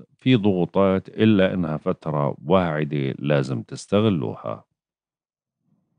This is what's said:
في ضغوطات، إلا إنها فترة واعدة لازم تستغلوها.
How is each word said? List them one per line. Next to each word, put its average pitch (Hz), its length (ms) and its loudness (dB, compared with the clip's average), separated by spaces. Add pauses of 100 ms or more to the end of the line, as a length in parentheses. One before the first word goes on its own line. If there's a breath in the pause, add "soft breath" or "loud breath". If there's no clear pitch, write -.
(180)
في 131 180 2
ضغوطات، 95 720 0
إلا 104 460 4
إنها 80 220 -4
فترة 76 600 -4 (100)
واعدة 76 720 0
لازم 69 440 -2
تستغلوها. 98 1000 -4 (1300)